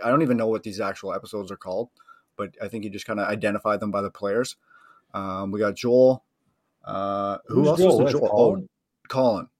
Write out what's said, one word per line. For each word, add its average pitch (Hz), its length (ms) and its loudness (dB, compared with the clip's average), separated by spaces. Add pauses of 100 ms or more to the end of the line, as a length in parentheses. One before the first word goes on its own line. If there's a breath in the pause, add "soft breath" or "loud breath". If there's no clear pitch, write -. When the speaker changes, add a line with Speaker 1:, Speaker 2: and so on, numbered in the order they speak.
Speaker 1:
I 117 60 2
don't 151 120 4
even 127 140 2
know 113 100 -2
what 110 160 -2
these 101 180 -8
actual 98 320 -6
episodes 98 380 -8
are 98 60 -12
called, 95 340 -6 (460 soft breath)
but 101 260 -8
I 101 60 -8
think 104 160 -8
you 104 60 -10
just 98 140 -12
kinda 104 220 -4
identify 104 500 -2
them 104 140 -6
by 98 120 -2
the 98 100 -6
players. 107 420 -2 (580 soft breath)
Um, 98 380 -6
we 104 80 -4
got 101 160 0
Joel. 127 500 4 (600)
Uh, 98 540 -4 (100)
who - 80 -6
Speaker 2:
Who's 147 140 4
Speaker 1:
else 170 100 2
Speaker 2:
Joel 190 80 6
Speaker 1:
was 127 100 6
the 117 60 4
Speaker 2:
with? - 80 2
Speaker 1:
Joel? 127 160 0
Speaker 2:
Colin? 104 400 2
Speaker 1:
Oh, - 400 -20
Colin. 117 400 0 (120)